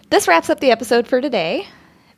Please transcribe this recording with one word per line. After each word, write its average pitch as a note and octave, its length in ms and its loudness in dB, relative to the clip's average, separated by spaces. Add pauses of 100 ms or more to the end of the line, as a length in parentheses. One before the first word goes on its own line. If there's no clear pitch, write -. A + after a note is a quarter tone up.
(100)
This F#4+ 160 2
wraps E4 240 2
up D#4 100 -2
the C4+ 120 2
episode A#3+ 340 0
for B3+ 140 0
today. B3 480 -4 (500)